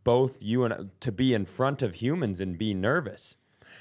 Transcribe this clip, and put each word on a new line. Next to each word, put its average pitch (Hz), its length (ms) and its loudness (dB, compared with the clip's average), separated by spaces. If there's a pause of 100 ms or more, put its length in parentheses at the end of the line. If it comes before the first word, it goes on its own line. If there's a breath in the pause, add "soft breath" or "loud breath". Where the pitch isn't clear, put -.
both 127 380 4
you 113 220 2
and, 101 260 -2 (120)
to 127 100 -4
be 123 240 2
in 101 100 0
front 131 380 -2
of 92 120 -2
humans 120 440 -2
and 92 180 -4
be 107 160 0
nervous. 113 640 -2 (440 soft breath)